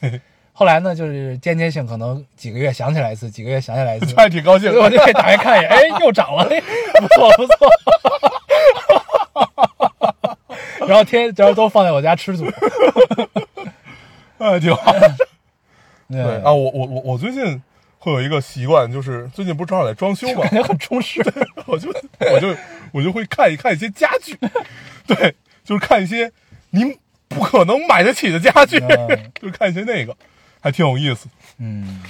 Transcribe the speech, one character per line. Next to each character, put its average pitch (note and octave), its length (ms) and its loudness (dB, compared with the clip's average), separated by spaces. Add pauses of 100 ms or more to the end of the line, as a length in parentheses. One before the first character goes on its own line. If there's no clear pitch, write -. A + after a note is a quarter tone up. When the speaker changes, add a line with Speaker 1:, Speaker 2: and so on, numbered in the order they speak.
Speaker 1:
<laughs> B2 180 -6 (320)
Speaker 2:
后 - 140 0
来 E3 160 2
呢， F#3 120 -4
就 D#3+ 140 -8
是 C3+ 300 -10
间 E3 200 -4
接 E3 140 -2
性， C#3 160 -8
可 A#2 80 -10
能 B2 260 -8 (140)
几 A#2 160 -16
个 A2+ 80 -12
月 C3+ 140 -2
想 C#3 200 -4
起 D#3+ 60 -2
来 A2+ 140 -4
一 - 20 -10
次， A2+ 160 -12
几 A2 100 -16
个 A2+ 80 -12
月 C3+ 120 -4
想 A#2+ 120 -10
起 C3 100 -4
来 A#2 120 -4
一 A2+ 60 -10
次。 E3+ 60 -4
Speaker 1:
<laughs> C3+ 60 -4
这 - 40 -2
还 A3 100 8
挺 E3+ 160 -4
高 F#3 160 4
兴 G3+ 140 -2
的。 A#3 80 4
Speaker 2:
我 G#3+ 80 6
就 B3 80 4
可 C#4+ 120 8
以 A3+ 40 2
打 C4 80 2
开 F#3+ 160 4
看 G#3+ 200 2
一 F#3 40 4
眼， D#3+ 100 -2
哎， C4+ 160 6 (140)
又 C#4+ 100 4
涨 - 240 -2
了， E3+ 80 2
<laughs> G#4+ 560 0
不 - 80 -4
错， - 300 6
不 - 100 2
错。 D5+ 220 6 (3250)
<laughs> - 0 -
然 F#3+ 120 6
后 G#3+ 80 6
天， A#3 320 -2
然 G3+ 100 6
后 G3+ 60 4
都 G#3+ 160 2
放 G3+ 160 4
在 E3+ 80 0
我 C#3 80 0
家 D#3+ 160 2
吃 F#3+ 180 -8
土。 D#3+ 100 -6 (1000)
Speaker 1:
<laughs> - 960 -20
哎， G3+ 200 0
挺 E3 160 0
好。 - 160 0 (1300)
Speaker 2:
对。 A#2 140 -4
Speaker 1:
对 G2+ 60 -10
啊， D3 100 4
我， C3+ 180 0
我， C3 140 -6
我， B2+ 160 -10
我 B2+ 160 -6
最 F3+ 140 -6
近 G#3 300 -6 (360)
会 - 140 -6
有 C3 100 -2
一 C3+ 80 -6
个 D3+ 100 -2
习 B2+ 260 -10
惯， C3+ 260 2
就 C3+ 100 -8
是 B2+ 280 -10
最 G3 140 -12
近 F3 120 -6
不 D3+ 80 -10
是 E3+ 40 -12
正 F#3 100 -4
好 D#3+ 80 0
在 A2 80 -4
装 F#3+ 220 -4
修 B3 180 -8
嘛， F#3+ 100 -4
Speaker 2:
<laughs> G3 40 0
感 - 40 -2
觉 G#3+ 120 0
很 - 140 -2
充 B3 240 -6
实。 - 200 -6 (220)
Speaker 1:
<laughs> - 220 -12
我 B3 120 -4
就， A#3+ 120 -10 (440)
我 C#3 60 4
就， F3+ 160 -2 (380)
我 C#3 100 -4
就 F3+ 80 -2
会 G#3+ 140 -8
看 A3 260 0
一 D#3 40 -6
看 G3+ 180 -4
一 D#3+ 40 -4
些 G#3+ 120 -8
家 D4 200 -4 (120)
具， - 160 -18 (360)
<laughs> - 340 -20
对， D#3+ 280 0 (280)
就 G3+ 140 -4
是 - 80 -6
看 A3+ 160 2
一 F#3+ 40 -4
些 A#3 260 -6 (400)
您 B3 260 -2 (300)
不 - 160 -6
可 G3 220 2
能 C4 220 -2
买 G3 160 2
得 B3 100 0
起 G#3 180 -4
的 E3 80 -4
家 C4 260 4
具， D#4+ 140 -2
Speaker 2:
嗯。 C4+ 520 -2
Speaker 1:
<laughs> - 80 -20
就 G#3 80 -14
是 F3+ 60 -12
看 G#3 160 -4
一 F3 40 -6
些 F#3 80 -6
那 G#3 240 -6
个， A#2 100 -16 (440)
还 C#3+ 120 -6
挺 E3 140 0
有 C3 120 0
意 C#3 160 -2
思。 - 140 -12 (300)
Speaker 2:
嗯。 G2+ 520 -12